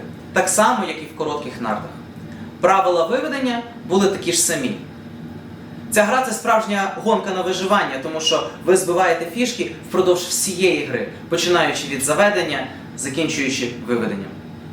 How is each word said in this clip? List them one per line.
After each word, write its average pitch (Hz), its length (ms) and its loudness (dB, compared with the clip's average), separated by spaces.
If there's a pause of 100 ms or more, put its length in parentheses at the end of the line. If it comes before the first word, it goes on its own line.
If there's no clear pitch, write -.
(340)
Так - 160 2
само, 214 380 4
як 156 100 -6
і - 80 -10
в - 100 -14
коротких 143 460 -6
нардах. 107 280 -4 (720)
Правила 180 440 4
виведення 254 580 -2 (220)
були 196 220 4
такі 170 260 -2
ж 165 60 2
самі. 139 320 0 (1200)
Ця 208 120 6
гра — 254 220 2
це 226 60 -4
справжня 208 600 2 (120)
гонка 202 260 2
на 185 120 0
виживання, 185 640 0
тому 156 180 -4
що - 280 2 (160)
ви 185 120 8
збиваєте 175 480 2
фішки - 460 -2 (180)
впродовж 185 300 4
всієї 175 680 0
гри, 120 240 -2 (200)
починаючи 165 580 2
від 135 160 -4
заведення, 160 640 2 (300)
закінчуючи 135 760 -2 (160)
виведенням. 104 440 -2 (420)